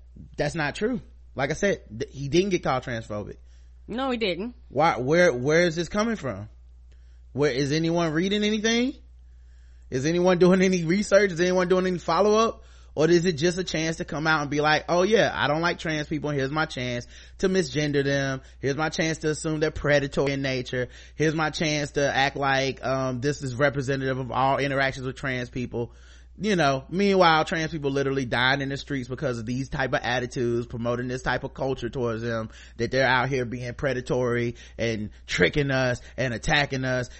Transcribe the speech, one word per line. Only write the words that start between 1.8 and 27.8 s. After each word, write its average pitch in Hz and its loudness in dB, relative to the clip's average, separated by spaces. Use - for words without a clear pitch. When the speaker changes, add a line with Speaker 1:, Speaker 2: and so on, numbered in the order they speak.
Speaker 1:
th-, 120 -8
he 139 -8
didn't 175 2
get 180 0
called 131 0
transphobic. 113 -8
Speaker 2:
No, 262 -4
he 247 -2
didn't. 214 -4
Speaker 1:
Why? 151 2
Where, 156 4
where 151 4
is 160 -4
this 170 -4
coming 220 -2
from? 107 -8
Where, 139 2
is 135 0
anyone 165 0
reading 196 0
anything? 226 0
Is 131 -2
anyone 175 4
doing 185 6
any 185 4
research? 196 4
Is 160 -2
anyone 180 2
doing 185 4
any 185 -2
follow-up? 208 2
Or 156 4
is 170 6
it 185 2
just 160 0
a 185 -2
chance 160 -4
to 175 -6
come 156 -4
out 160 4
and 147 -4
be 143 0
like, 151 2
"Oh 175 4
yeah, 190 4
I 92 0
don't 147 0
like 175 0
trans 156 -4
people, 151 -4
and 147 -2
here's 135 0
my 156 0
chance 123 -6
to 196 2
misgender 147 2
them. 139 -2
Here's 135 -2
my 156 -2
chance 160 -2
to 156 -2
assume 156 -4
they're 156 2
predatory 143 0
in 139 -4
nature. 127 -4
Here's 151 0
my 156 0
chance 151 -2
to 139 0
act 139 2
like, 135 0
um, 131 -2
this 143 -2
is 127 -6
representative 131 0
of 127 -6
all 135 2
interactions 135 -2
with 131 -6
trans 123 -6
people." 117 -6
You 208 0
know, 139 2
meanwhile, 175 4
trans 160 -4
people 143 -4